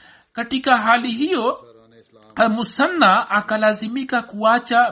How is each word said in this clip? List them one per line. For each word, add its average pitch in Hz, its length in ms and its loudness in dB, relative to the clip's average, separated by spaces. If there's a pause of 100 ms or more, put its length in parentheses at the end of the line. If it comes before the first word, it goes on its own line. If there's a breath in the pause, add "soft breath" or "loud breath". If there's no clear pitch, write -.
(340 soft breath)
Katika 254 440 -2
hali 233 340 0
hiyo, 262 460 -2 (920)
Musanna 233 800 0
akalazimika 220 920 -2
kuacha 233 720 0